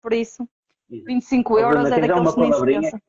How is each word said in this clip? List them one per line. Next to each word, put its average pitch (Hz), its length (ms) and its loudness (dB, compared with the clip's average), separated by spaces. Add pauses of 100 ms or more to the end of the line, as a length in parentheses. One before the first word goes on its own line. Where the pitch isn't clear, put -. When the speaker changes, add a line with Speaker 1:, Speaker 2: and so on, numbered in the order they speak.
Speaker 1:
Por 226 120 -6
isso, 233 340 -6 (420)
Speaker 2:
Exato. - 180 -18
Speaker 1:
vinte 247 160 -4
e - 20 -20
cinco 240 320 0
euros - 200 2
Speaker 2:
Ó, - 40 0
Bruna, 143 80 0
Speaker 1:
é 247 100 2
Speaker 2:
queres - 80 2
já - 60 2
Speaker 1:
daqueles - 160 2
Speaker 2:
uma - 60 -2
Speaker 1:
que 247 40 0
nem 240 120 2
se - 60 2
Speaker 2:
palavrinha? 277 240 0
Speaker 1:
pensa. 311 280 -6